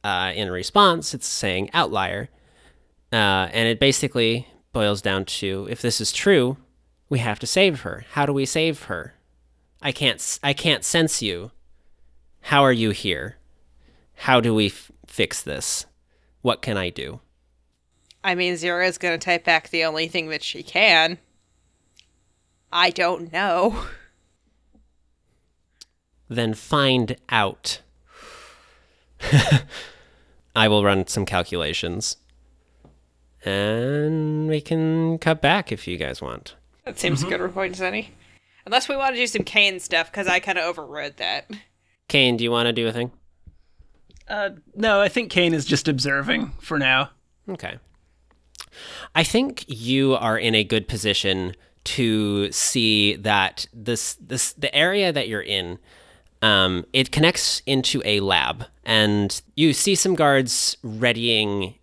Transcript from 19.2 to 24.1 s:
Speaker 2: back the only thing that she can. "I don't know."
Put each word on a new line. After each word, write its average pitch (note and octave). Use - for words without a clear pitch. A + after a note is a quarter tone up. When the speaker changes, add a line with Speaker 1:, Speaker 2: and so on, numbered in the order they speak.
Speaker 2:
back E3
the E3
only D#3+
thing D#3+
that D3+
she -
can. F3
"I F3+
don't F3
know." F#3+